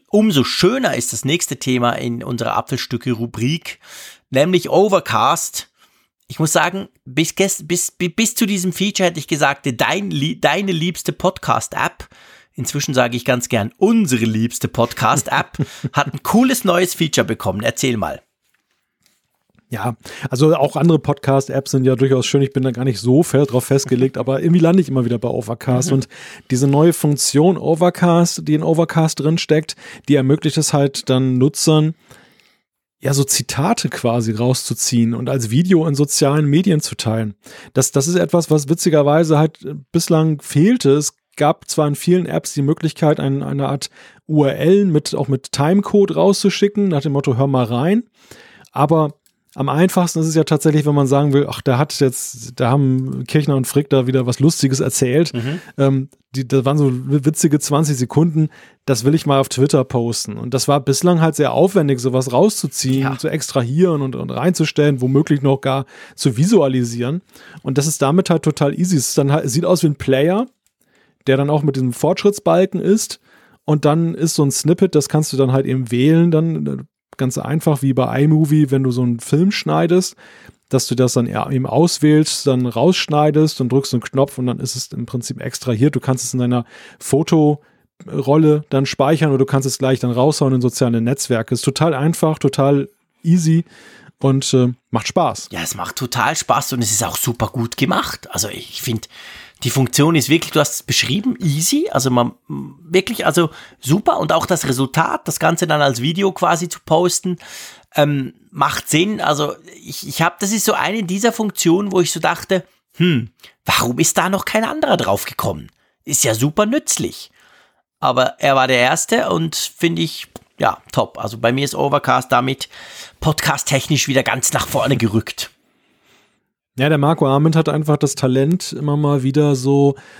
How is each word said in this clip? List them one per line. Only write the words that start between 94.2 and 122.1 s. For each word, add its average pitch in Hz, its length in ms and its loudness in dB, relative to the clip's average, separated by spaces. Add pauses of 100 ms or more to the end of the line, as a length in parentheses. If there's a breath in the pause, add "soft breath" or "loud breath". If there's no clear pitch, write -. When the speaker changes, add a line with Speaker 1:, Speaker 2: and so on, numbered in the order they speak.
Speaker 2:
äh, 127 140 4 (240)
macht 113 160 -4
Spaß. - 440 -2
Speaker 1:
Ja, 92 120 -10
es - 120 -8
macht 85 200 -10
total 127 400 -4
Spaß - 380 -2
und 123 100 -2
es 104 80 -2
ist - 120 -2
auch 82 140 -6
super 117 300 -2
gut 117 300 -6
gemacht. - 540 -4
Also - 180 -6
ich - 320 -14
finde, - 260 -6 (560 loud breath)
die 123 80 -2
Funktion 143 440 2
ist 135 140 0
wirklich, 160 220 0
du 156 80 0
hast 147 160 0
es - 80 -12
beschrieben, 190 560 -2
easy, 170 520 0
also 127 200 -2
man, 120 220 2 (140)
wirklich, 165 800 -4
also 160 240 2 (300 loud breath)
super 196 400 0
und 160 120 0
auch 165 140 0
das 170 220 -2
Resultat, 135 600 -2
das 156 120 -6
Ganze 170 260 0
dann 151 160 0
als 135 200 0
Video 175 300 -2
quasi 170 380 -2
zu - 160 -14
posten, 175 520 0 (580 loud breath)
ähm, 143 380 0 (180)
macht 143 360 -4
Sinn. 190 320 0
Also 147 360 -2 (280)
ich, - 240 -12
ich 139 140 -6
hab, 170 180 0
das 196 120 -4
ist 220 140 -2
so 214 80 2
eine 202 300 -4
dieser 196 280 0
Funktionen, 202 600 0
wo 185 100 2
ich 160 100 -2
so - 80 -8
dachte, 170 460 -2 (320)
„Hm, 143 340 0 (340 soft breath)
warum - 320 -2
ist 160 220 0
da 175 100 0
noch 196 160 -4
kein 220 180 -2
anderer 285 340 -2
drauf 98 280 -2
gekommen? - 460 -8 (340)
Ist - 180 -2
ja 113 120 0
super 151 320 0
nützlich.“ - 640 -4 (680 soft breath)
Aber 127 380 0
er 139 180 2
war 131 120 2
der 127 100 2
Erste 151 540 0
und 165 240 -2
finde 165 480 -2
ich, - 240 -8 (320)
ja, - 180 0 (140)
top. - 260 -2
Also 113 220 -10
bei 117 120 2
mir 135 140 -2
ist 143 80 -6
Overcast 139 580 0